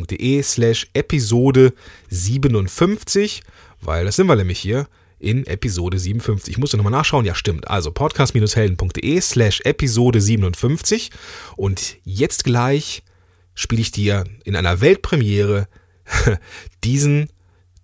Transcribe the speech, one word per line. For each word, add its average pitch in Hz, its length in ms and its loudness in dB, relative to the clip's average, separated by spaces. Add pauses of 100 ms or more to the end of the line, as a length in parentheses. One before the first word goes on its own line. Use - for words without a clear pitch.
de 131 340 0
slash 117 520 0
episode 127 800 4 (360)
siebenundfünfzig, 131 1300 0 (380)
weil 82 240 -2
das 104 100 -2
sind 190 100 2
wir 165 100 4
nämlich 90 240 -2
hier 123 280 -4 (320)
in 123 260 -2
Episode 92 540 -4
siebenundfünfzig. 101 540 -4
Ich - 40 -4
musste 127 200 0
nochmal 101 140 2
nachschauen, 139 340 2
ja 85 100 -2
stimmt, - 320 -4
also 85 240 -2
podcast 143 420 0
helden 107 560 2
de 165 320 -2
slash 113 420 2
episode 123 580 2
siebenundfünfzig. 113 880 0 (440)
Und - 480 -4
jetzt 98 420 0
gleich 131 580 0 (500)
spiele - 280 -2
ich 110 100 -4
dir 101 320 0 (200)
in 95 120 -4
einer 90 260 0
Weltpremiere 104 840 2 (380)
<laughs> - 340 0 (440)
diesen, 147 460 0 (540)